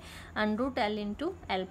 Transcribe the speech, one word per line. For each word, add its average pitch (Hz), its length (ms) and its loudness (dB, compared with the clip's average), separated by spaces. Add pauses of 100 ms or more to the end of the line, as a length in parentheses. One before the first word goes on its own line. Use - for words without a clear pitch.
(380)
under 214 220 4
root 262 200 2
L 214 200 4
into 208 280 -2 (240)
L 185 200 2